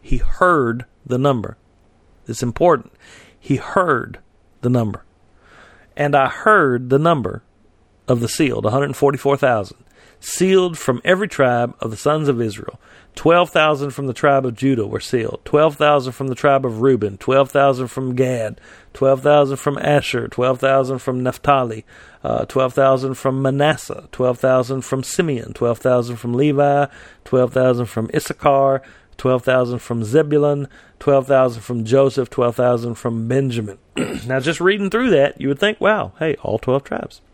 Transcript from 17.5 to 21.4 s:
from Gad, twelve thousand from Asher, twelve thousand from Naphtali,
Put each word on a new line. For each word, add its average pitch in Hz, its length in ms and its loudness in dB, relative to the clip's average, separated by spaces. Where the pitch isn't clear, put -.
from 131 280 -6
Gad, 123 440 -2
twelve 135 280 2
thousand 143 360 4
from 143 200 -4
Asher, 131 500 -2
twelve 127 320 -2
thousand 135 400 0
from 127 240 -4
Naphtali, 127 640 -2